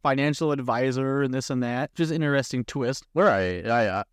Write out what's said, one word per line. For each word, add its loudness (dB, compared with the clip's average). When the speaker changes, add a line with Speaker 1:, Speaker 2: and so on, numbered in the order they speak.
Speaker 1:
financial 2
advisor, 0
and -2
this -4
and -2
that. -4
Just -2
an -2
interesting 0
twist. -4
Speaker 2:
Right. 2
I, 2
I, -8